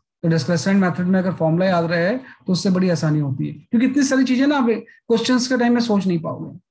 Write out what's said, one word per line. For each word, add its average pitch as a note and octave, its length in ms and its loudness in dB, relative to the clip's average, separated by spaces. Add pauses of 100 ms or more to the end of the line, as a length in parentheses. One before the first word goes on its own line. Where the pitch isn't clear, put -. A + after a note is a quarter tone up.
(240)
तो E3+ 60 0
displacement F3 520 2
method F3+ 260 -2
में F#3+ 120 2
अगर F3+ 140 -2
formula E3 320 0
याद F3 200 2
रहे F3 320 -2
तो - 360 -8
उससे F3+ 160 0
बड़ी F#3 200 2
आसानी D#3 300 0
होती C#3+ 280 -4
है, D3 60 -8
क्योंकि A#3+ 340 0
इतनी C#4 160 0
सारी C4 220 2
चीजें B3+ 220 2
ना D4 100 2
आप B3+ 80 0
क्वेश्चंस A#3 840 -2
के B3+ 100 0
टाइम A#3+ 160 2
में A#3+ 80 2
सोच G3+ 260 0
नहीं F3 140 0
पाओगे। D#3+ 360 -10 (140)